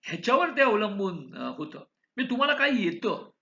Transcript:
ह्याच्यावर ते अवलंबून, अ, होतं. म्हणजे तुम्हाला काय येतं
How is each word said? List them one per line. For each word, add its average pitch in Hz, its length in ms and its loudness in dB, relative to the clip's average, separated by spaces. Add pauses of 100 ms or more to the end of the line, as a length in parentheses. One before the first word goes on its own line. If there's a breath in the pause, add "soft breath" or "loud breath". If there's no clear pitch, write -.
ह्याच्यावर 262 460 2
ते 277 120 0
अवलंबून, 196 760 0
अ, 254 200 -6
होतं. 151 220 -10
म्हणजे - 500 -8
तुम्हाला 277 260 2
काय 285 180 2
येतं 185 560 -2 (120)